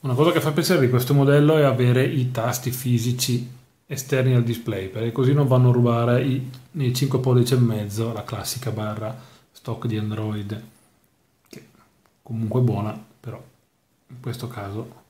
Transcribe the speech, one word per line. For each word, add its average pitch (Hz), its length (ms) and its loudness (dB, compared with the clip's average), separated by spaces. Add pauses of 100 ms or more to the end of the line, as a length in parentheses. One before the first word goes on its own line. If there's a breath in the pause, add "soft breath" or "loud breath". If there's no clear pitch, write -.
Una 127 140 -4
cosa 156 160 4
che 165 100 2
fa 151 120 -2
piacere 175 300 2
di 123 80 4
questo 127 220 2
modello 143 440 6
è 151 60 4
avere 123 420 4
i 127 260 0
tasti 120 400 -4
fisici 123 800 -2 (340)
esterni 131 500 0
al 120 100 4
display, 110 440 -4
perché 113 220 -4
così 131 220 2
non 143 160 2
vanno 127 220 6
a - 20 4
rubare 120 520 2
i, 131 260 -2 (200)
nei 127 240 -2
cinque 139 240 0
pollici 127 360 2
e 127 40 2
mezzo 110 540 -2
la 107 100 -10
classica 110 480 -8
barra 107 500 -8 (300 loud breath)
stock - 360 -10
di 107 120 -2
Android, 107 680 -6 (840)
che - 200 -20 (540)
comunque 113 380 -4
è - 20 4
buona, 107 420 -2 (160)
però 104 220 -16 (640)
in 123 140 -20
questo 117 260 -10
caso 101 640 -12